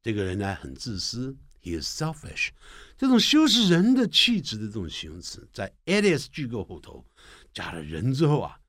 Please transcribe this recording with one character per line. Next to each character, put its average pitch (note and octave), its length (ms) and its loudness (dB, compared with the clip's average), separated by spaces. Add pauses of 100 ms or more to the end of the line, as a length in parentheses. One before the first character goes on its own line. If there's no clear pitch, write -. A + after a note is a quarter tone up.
这 A#2 100 -4
个 G#2 120 -2
人 F#2 140 -2
呢， G2 160 -2
很 C2+ 200 -12
自 G2 240 -8
私， B2+ 380 -8 (260)
“he E2+ 180 -6
is - 220 -8
selfish”。 - 480 -6 (460)
这 C4+ 100 0
种 B3 140 8
修 D#4 260 6
饰 A3 220 4
人 F#3 260 6
的 A#3+ 140 4
气 A3+ 320 2
质 A2 160 -8
的 G#2+ 100 -6
这 G#2 60 -8
种 G2 160 -6
形 D2+ 220 -12
容 E2+ 100 -14
词， - 320 -16
在 G2 180 -8 (140)
“it G3+ 200 2
is” E3 260 2
句 D3 160 -8
构 A2 180 -6
后 E2 160 -14
头 B1+ 240 -20 (480)
加 - 200 -10
了 E2 100 -8
人 D#2+ 320 -2
之 D3+ 120 4
后 D3 140 4
啊 D#2 180 -10 (100)